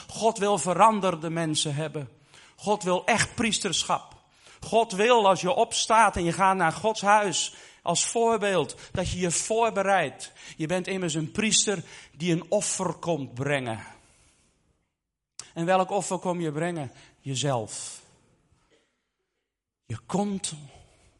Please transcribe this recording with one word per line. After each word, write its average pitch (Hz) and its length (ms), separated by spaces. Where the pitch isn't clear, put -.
God 220 300
wil 202 200
veranderde 180 720
mensen 160 460
hebben. 151 340
God 202 280
wil 180 220
echt - 300
priesterschap. 190 800
God 220 320
wil, 214 360
als 190 140
je 180 120
opstaat 226 640
en 185 80
je 170 100
gaat 190 220
naar 170 160
Gods 214 300
huis 202 520
als 170 240
voorbeeld, 202 680
dat 185 180
je 180 100
je 180 120
voorbereidt. 196 1000
Je 156 100
bent 180 200
immers 185 260
een 156 180
priester 214 520
die 170 140
een 165 180
offer 190 440
komt 139 400
brengen. 127 520
En 165 120
welk 185 260
offer 190 260
kom 175 240
je 156 100
brengen? 156 400
Jezelf. 127 840
Je 113 200
komt 196 480